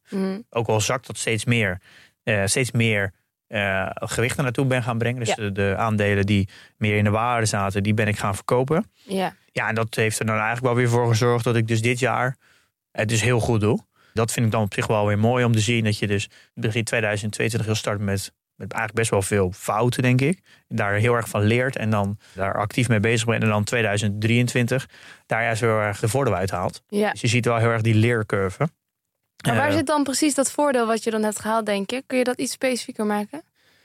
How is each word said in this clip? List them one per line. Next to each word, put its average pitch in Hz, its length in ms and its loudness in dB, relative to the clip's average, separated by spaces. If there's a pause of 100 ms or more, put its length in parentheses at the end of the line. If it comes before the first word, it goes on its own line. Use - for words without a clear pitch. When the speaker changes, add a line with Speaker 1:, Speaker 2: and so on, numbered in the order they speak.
Speaker 1:
Mhm. 190 300 -4 (100)
Speaker 2:
Ook 117 180 -2
al 110 140 2
zakt - 260 -2
dat - 100 -12
steeds 113 280 -2
meer, 107 360 0 (420)
eh, 104 220 0
steeds 120 260 0
meer, 107 420 0 (340)
eh, 98 460 -2
gewicht - 440 -4
er 156 60 -2
naartoe 131 220 0
ben 127 180 0
gaan 117 140 -2
brengen. 120 220 -2
Dus 110 100 -2
Speaker 1:
Ja. - 60 0
Speaker 2:
de, 104 160 -4
de 98 260 0
aandelen 104 480 2
die 98 240 2 (280)
meer 107 200 0
in 104 60 4
de 104 60 4
waarde 113 360 0
zaten, 98 380 0
die 107 100 2
ben 107 140 2
ik 107 120 -2
gaan 101 160 -2
verkopen. 135 580 0
Speaker 1:
Ja. 185 420 -6 (160)
Speaker 2:
Ja, 117 160 -4
en 113 80 -2
dat - 200 -2
heeft 110 240 0
er 120 60 -2
dan 110 100 0
eigenlijk 113 300 -2
wel 120 100 2
weer 123 140 2
voor 120 180 4
gezorgd 117 360 2
dat 120 120 2
ik 113 120 2
dus 113 140 0
dit 120 180 0
jaar, 120 380 0 (540)
het 107 180 -2
dus 113 120 2
heel 120 180 2
goed 113 220 2
doe. 113 180 2 (340)
Dat 113 180 0
vind 123 140 0
ik 110 60 2
dan 113 120 2
op 101 100 -4
zich 123 140 -2
wel 107 200 2
weer 104 120 2
mooi 123 260 4
om 117 60 4
te 110 80 4
zien, 110 240 2
dat 107 140 0
je 107 100 -2
dus 101 220 -2 (240)
begin 117 300 -2
tweeduizend 107 480 -2
tweeëntwintig 110 400 -2
heel 107 80 0
start 104 200 -4
met, 98 340 -4 (220)
met 95 160 -12
eigenlijk 110 220 -4
best 113 160 0
wel 104 120 2
veel 95 300 0
fouten, 117 500 -2
denk 127 200 2
ik. 156 180 0 (280)
Daar 104 260 -2
heel 113 200 2
erg 117 160 -2
van 104 140 -2
leert 123 320 2
en 110 140 -4
dan 104 280 0 (160)
daar 98 240 -4
actief 110 320 -2
mee 113 100 4
bezig 113 280 2
bent. 113 160 0
En 110 60 4
dan 104 140 2
tweeduizend 104 580 0
drieëntwintig 120 680 0 (360)
daar 113 180 -2
juist 113 180 -2
heel 117 80 2 (100)
erg 104 200 -2
de - 100 -2
voordeel 127 260 0
uit 95 160 -2
haalt. 90 360 -6
Speaker 1:
Ja. 208 240 0
Speaker 2:
Dus - 100 -10
je 120 60 -2
ziet 113 180 0
wel 117 120 2
heel 117 120 2
erg 113 120 0
die 110 140 2
leercurve. 107 760 0 (760)
Speaker 1:
Maar - 100 0
waar 269 140 2
Speaker 2:
Eh, 294 60 0
Speaker 1:
zit 311 120 0
dan 302 160 2
precies 277 320 0
dat 269 160 0
voordeel 262 360 2
wat 226 160 0
je 226 80 -2
dan 214 120 0
hebt 214 160 -2
gehaald, 220 260 -2
denk 202 260 -2
je? 254 160 -6
Kun 262 100 -2
je 254 60 2
dat 247 160 -2
iets 262 120 -4
specifieker 247 540 -4
maken? 208 380 -4 (420)